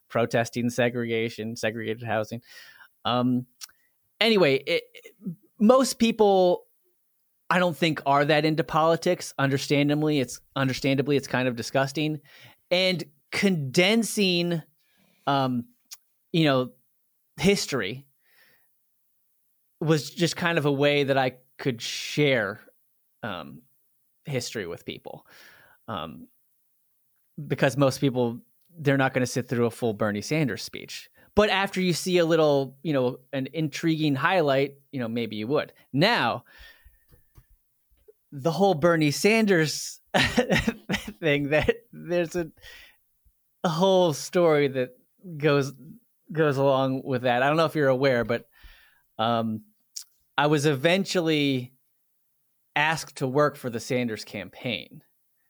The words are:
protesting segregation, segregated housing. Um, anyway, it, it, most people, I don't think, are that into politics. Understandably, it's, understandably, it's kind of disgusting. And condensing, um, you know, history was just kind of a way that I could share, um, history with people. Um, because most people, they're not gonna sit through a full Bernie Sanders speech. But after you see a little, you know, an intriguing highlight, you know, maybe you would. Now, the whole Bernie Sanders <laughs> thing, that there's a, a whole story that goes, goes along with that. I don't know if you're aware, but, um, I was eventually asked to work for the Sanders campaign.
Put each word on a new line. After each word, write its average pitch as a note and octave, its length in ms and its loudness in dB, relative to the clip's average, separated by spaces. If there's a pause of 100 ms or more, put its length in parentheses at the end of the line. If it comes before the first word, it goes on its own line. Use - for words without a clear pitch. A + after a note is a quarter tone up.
protesting A#2+ 600 -2
segregation, A#2 840 -4
segregated A2 460 -6
housing. A2 400 -4 (640)
Um, B2 400 0 (760)
anyway, F#3+ 360 4 (100)
it, E3 160 -2 (120)
it, - 400 -14 (240)
most B3 400 4
people, G3+ 680 4 (840)
I E3+ 100 2
don't F3+ 180 0
think, D#3+ 280 0
are C#3+ 200 4
that D3+ 200 2
into D#3 200 0
politics. E3 760 0
Understandably, C#3+ 840 0
it's, B2 200 -6 (140)
understandably, C3+ 600 0
it's B2+ 120 -2
kind B2+ 200 0
of A#2+ 80 -4
disgusting. C#3 640 -2 (500)
And F#3 340 0 (260)
condensing, F3+ 1300 0 (640)
um, C3 400 0 (640)
you E3 120 4
know, C3 280 2 (640)
history C3+ 680 -2 (1700)
was D#3 300 0
just E3 260 -2
kind E3+ 220 -2
of C#3 80 -2
a D3 60 2
way C#3+ 320 2
that C3 120 0
I C3 200 0 (220)
could A#2+ 220 -4
share, A#2+ 800 -2 (600)
um, E2+ 400 -10 (640)
history A#2+ 420 -6
with E2+ 180 -12
people. - 420 -16 (640)
Um, D#2+ 400 -10 (1200)
because C#3 300 0
most C#3 240 2
people, A#2+ 400 0 (360)
they're C#3+ 200 0
not C3 180 2
gonna B2+ 120 0
sit B2 220 -4
through A#2+ 180 0
a A2+ 40 0
full A2+ 220 -4
Bernie G#2 300 -2
Sanders C#3+ 400 -2
speech. - 460 -14 (260)
But G#3 140 4
after G3 320 -2
you F3+ 140 2
see F3+ 240 0
a E3 80 4
little, D3 560 2
you E3 100 -4
know, C3 260 0 (140)
an C3 220 -4
intriguing D#3 600 0
highlight, C#3+ 600 2 (160)
you C3+ 100 -8
know, A#2 80 -4
maybe A2+ 280 -6
you G#2+ 100 -6
would. A#2+ 260 -4 (200)
Now, C#3 520 0 (1900)
the D3 200 -2
whole F#3 240 2
Bernie D#3+ 360 2
Sanders G3+ 880 0 (100)
<laughs> - 80 0 (1040)
thing, C#3+ 280 0
that D3+ 260 0 (160)
there's E3 460 -4
a, E3+ 140 -6 (1120)
a F#3 60 0
whole F3+ 420 4
story D3+ 560 2
that B2+ 220 -4 (480)
goes, C#3+ 340 2 (580)
goes D3+ 280 0
along C3+ 440 2
with B2+ 200 -4
that. B2 200 2
I C#3 60 2
don't D#3 80 2
know E3 80 2
if D3+ 100 -2
you're D3 140 2
aware, B2+ 360 2
but, A#2 220 -4 (720)
um, A2+ 440 -2 (720)
I C#3+ 120 2
was D3+ 180 2
eventually D3+ 1080 0 (1040)
asked D3+ 400 -2
to C#3+ 100 -4
work D3 300 0
for B2+ 140 -10
the A2+ 100 -8
Sanders A#2+ 440 -4
campaign. G#2 760 -12 (480)